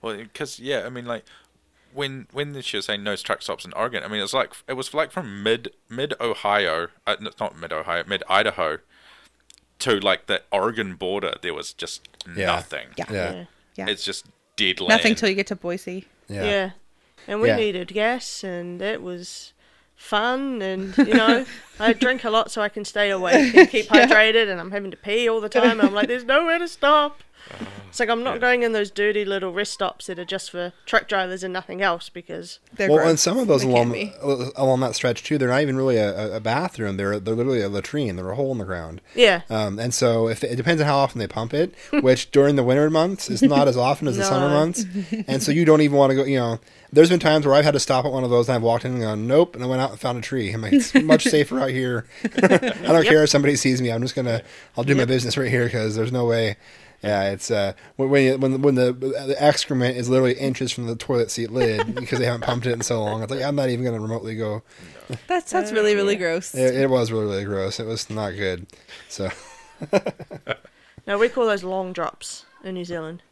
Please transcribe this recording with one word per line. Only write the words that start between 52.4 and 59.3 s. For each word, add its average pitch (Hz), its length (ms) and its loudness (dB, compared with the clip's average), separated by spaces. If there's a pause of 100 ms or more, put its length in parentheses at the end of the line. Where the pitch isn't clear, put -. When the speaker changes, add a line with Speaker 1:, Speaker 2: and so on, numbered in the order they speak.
Speaker 2:
I - 60 8 (100)
don't 170 460 2
Speaker 4:
Yep. - 20 -
Speaker 2:
care 156 180 8
if 131 60 2
somebody 143 260 4
sees 127 240 2
me. 123 100 0
I'm 117 120 -2
just 127 120 -4
gonna, 120 280 -2 (340)
I'll 120 80 -2
do 139 100 4
my 135 60 4
Speaker 4:
Yep. 120 80 2
Speaker 2:
business 127 300 0
right 131 120 0
here 123 200 2
'cause 110 260 -2
there's 113 160 -2
no 123 140 0
way. 113 300 0 (460)
Yeah, 98 280 0
it's, 101 200 -6
uh, 101 220 0 (240)
when, 135 140 0
when, 135 300 4
when, 131 220 0
when 143 140 6
the, 127 160 2
the 135 500 -4